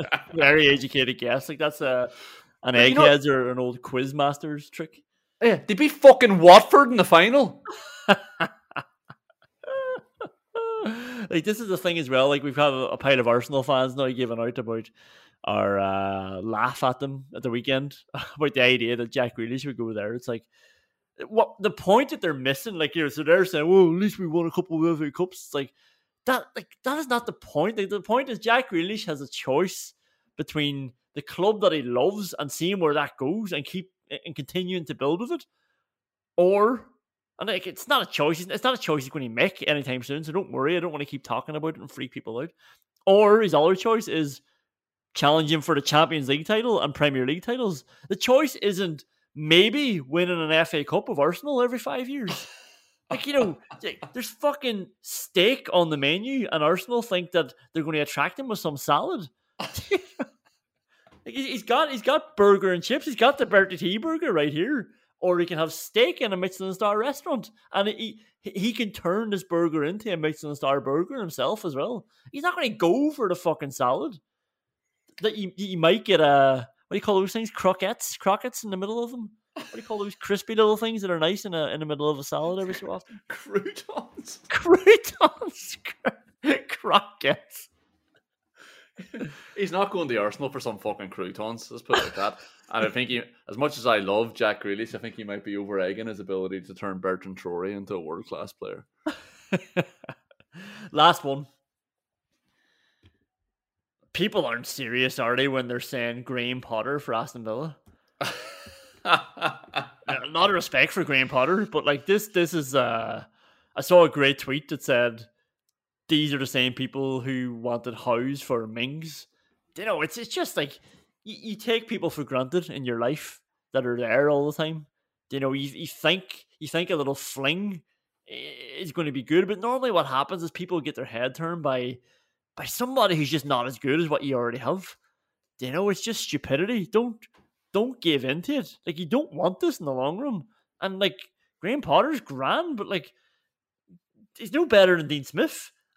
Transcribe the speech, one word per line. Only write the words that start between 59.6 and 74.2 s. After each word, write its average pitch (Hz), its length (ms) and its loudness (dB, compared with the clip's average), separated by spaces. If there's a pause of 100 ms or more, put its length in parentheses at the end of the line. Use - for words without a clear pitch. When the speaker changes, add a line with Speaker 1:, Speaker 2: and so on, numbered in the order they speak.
Speaker 1:
<laughs> - 0 - (1700)
Like, 226 80 -16
he, 262 180 -6
he's 226 100 -8
got, 269 280 2
he's 247 120 -6
got 302 340 0
burger 196 360 6
and 175 100 -2
chips. - 240 -2
He's 277 80 -6
got 277 240 4
the 269 80 0
Bertie 185 300 4
T 170 220 -2
burger 320 340 -2
right 151 200 2
here. 214 360 -2 (320)
Or 180 180 2
he 170 80 2
can 170 120 -6
have 160 140 -2
steak - 480 0
in 214 140 -2
a - 20 -6
Michelin 190 380 -6
star 208 240 0
restaurant, 269 520 -4 (220)
and 202 160 0
he, 214 320 -10 (200)
he, - 100 -12
he 202 240 -4
can 220 160 -4
turn 202 400 -4
this 196 120 -4
burger 165 420 -2
into 202 280 -6
a 175 60 -4
Michelin 151 360 -6
star 139 280 0
burger 165 360 -2
himself 170 460 -4
as 160 100 -6
well. 185 300 -6 (260)
He's 277 120 -10
not 349 120 -2
gonna 311 140 -2
go 220 420 2
for 277 180 -2
the 180 60 0
fucking 151 360 -4
salad. 156 480 -2 (1040)